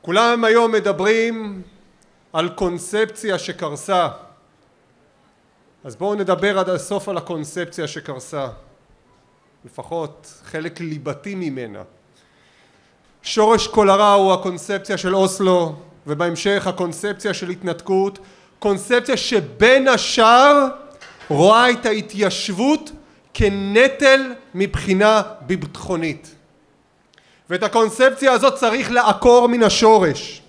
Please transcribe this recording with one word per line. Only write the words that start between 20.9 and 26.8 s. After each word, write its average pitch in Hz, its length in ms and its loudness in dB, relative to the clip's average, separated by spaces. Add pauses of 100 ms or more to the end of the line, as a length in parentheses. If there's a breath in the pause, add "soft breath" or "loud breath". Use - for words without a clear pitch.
רואה 214 420 4
את 240 140 -4
ההתיישבות 214 1040 -2 (420 soft breath)
כנטל 254 1000 2 (220)
מבחינה 202 680 0 (200)
ביטחונית. 160 960 -8 (1120 soft breath)